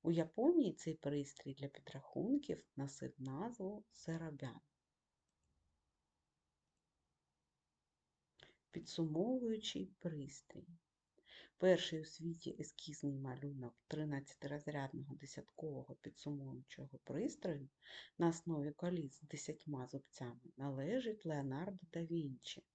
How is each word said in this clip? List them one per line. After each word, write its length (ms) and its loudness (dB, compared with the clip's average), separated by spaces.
У 100 4
Японії 600 8
цей 220 -2
пристрій 600 0
для 140 -6
підрахунків 960 0
носив 420 -4
назву 760 -4
«серобян». 680 -6
Підсумовуючий 1160 2
пристрій. 720 -6
Перший 420 8
у 40 -8
світі 540 -4
ескізний 600 -4
малюнок 560 -4
тринадцятирозрядного 1300 -2
десяткового 800 -8
підсумовуючого 1040 -8
пристрою 680 -2
на 100 8
основі 440 2
коліс 480 -2
з 20 -16
десятьма 640 -6
зубцями 540 -8
належить 680 -2
Леонардо 680 -2
да 120 -2
Вінчі 600 -4